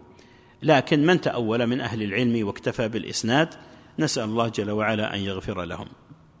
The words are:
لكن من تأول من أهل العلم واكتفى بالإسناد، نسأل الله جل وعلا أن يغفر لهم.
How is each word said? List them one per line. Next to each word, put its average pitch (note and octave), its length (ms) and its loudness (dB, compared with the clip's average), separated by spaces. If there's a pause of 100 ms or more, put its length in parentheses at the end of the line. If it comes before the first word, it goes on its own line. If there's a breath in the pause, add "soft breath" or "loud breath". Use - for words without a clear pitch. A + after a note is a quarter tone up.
(640 loud breath)
لكن D3 440 4
من F3 140 6
تأول A#2+ 460 0
من B2 140 0
أهل A2+ 220 -4
العلم A2+ 440 0
واكتفى A2+ 420 -4
بالإسناد، A#2 600 0 (500 loud breath)
نسأل D3+ 260 0
الله A2+ 240 0
جل G#2 220 -4
وعلا G#2+ 440 0
أن G2+ 60 -4
يغفر G2 440 -6
لهم. E2+ 220 -8 (540)